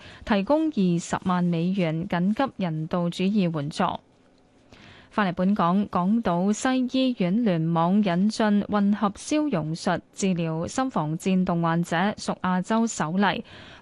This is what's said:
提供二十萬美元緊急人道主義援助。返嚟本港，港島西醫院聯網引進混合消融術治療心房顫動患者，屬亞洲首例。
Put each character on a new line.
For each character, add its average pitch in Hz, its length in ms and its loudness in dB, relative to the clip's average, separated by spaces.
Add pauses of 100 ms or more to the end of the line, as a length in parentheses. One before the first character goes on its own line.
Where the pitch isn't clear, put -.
(240)
提 196 200 2
供 311 240 2
二 180 320 2
十 - 240 -4
萬 180 180 0
美 175 280 0
元 170 360 -2
緊 180 260 0
急 262 260 -2
人 160 280 -4
道 175 240 -2
主 180 140 -4
義 190 280 2
援 147 160 -4
助。 180 140 -2 (1300)
返 208 140 2
嚟 170 60 0
本 190 200 2
港， 196 380 2
港 196 320 2
島 180 280 0
西 262 380 0
醫 262 280 0
院 196 260 2
聯 170 280 2
網 175 300 4
引 190 260 2
進 208 340 2
混 202 340 0
合 202 180 0
消 - 280 -2
融 165 300 -2
術 170 280 -2 (120)
治 - 220 -4
療 165 320 -4
心 262 240 -4
房 156 260 -2
顫 185 280 2
動 175 180 0
患 165 220 2
者， - 120 -2 (200)
屬 - 260 -6
亞 180 180 0
洲 226 240 0
首 170 280 -2
例。 190 320 0 (380)